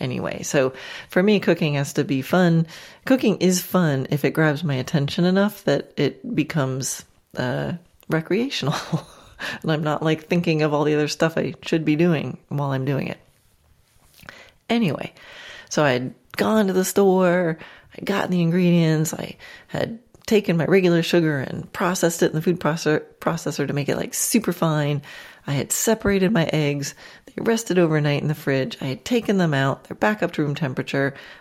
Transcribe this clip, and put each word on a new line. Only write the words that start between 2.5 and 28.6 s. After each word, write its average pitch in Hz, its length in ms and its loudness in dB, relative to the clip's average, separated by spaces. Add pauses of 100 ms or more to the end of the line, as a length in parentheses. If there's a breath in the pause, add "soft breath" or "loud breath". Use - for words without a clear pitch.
Cooking 254 320 2
is 180 260 2
fun 151 480 0
if 151 140 0
it 139 80 2
grabs 156 320 2
my 143 100 -2
attention 143 500 0
enough 196 380 2
that - 340 0
it - 380 -2
becomes, 135 680 -2 (320)
uh, 135 380 -4 (340)
recreational. 165 640 -2 (180)
<laughs> 160 140 -4 (560 loud breath)
And - 80 -2
I'm 156 140 -2
not, 151 180 -2
like, 156 240 -2
thinking 170 360 0
of 151 120 0
all 147 80 2
the 151 120 2
other 151 120 0
stuff 160 320 -2
I - 240 -4
should 165 220 -2
be 156 100 2
doing 151 440 0 (100)
while 143 240 -4
I'm 131 120 -2
doing 143 220 -2
it. - 120 -10 (1500 loud breath)
Anyway, 226 440 0 (560 loud breath)
so 156 160 2
I 139 80 4
had 123 220 -2 (220)
gone 208 320 2
to 185 40 0
the 185 120 2
store, 185 720 2 (380 loud breath)
I - 80 -12
got 170 260 -2
the 180 100 2
ingredients, 165 720 2
I - 240 -10 (320 loud breath)
had - 300 -4 (280)
taken 208 300 2
my 156 80 0
regular 175 380 4
sugar 156 380 2
and - 320 -8
processed 180 500 0
it 175 80 4
in - 20 -10
the 156 80 -2
food 170 180 0
processor, 151 440 0 (180)
processor 156 460 -4
to 139 80 -4
make 143 140 -4
it, - 80 0
like, - 180 -6
super - 380 0
fine. 147 500 0 (440 loud breath)
I 139 60 -4
had - 200 -2
separated 202 600 2
my 165 180 2
eggs. 143 440 -2 (320 loud breath)
They - 160 -10
rested 220 360 0
overnight 151 440 2
in 143 60 -2
the 151 60 0
fridge. 135 460 -2